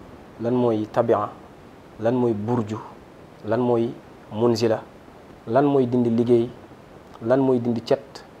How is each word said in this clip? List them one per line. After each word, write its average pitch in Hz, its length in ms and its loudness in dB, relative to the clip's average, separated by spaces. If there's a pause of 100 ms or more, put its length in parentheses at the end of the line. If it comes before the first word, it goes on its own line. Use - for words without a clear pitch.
(400)
lan 117 140 -2
mooy 113 320 0
tabia, 110 420 0 (720)
lan 117 140 0
mooy 123 180 2
burju, 107 460 -4 (680)
lan 110 160 -2
mooy 120 300 0 (420)
munzila, 113 480 2 (680)
lan 127 180 2
mooy 139 220 2
dindi 120 240 2
liggéey, 117 380 2 (760)
lan 123 180 2
mooy 131 180 2
dindi 117 260 -2
cet, - 400 -4 (160)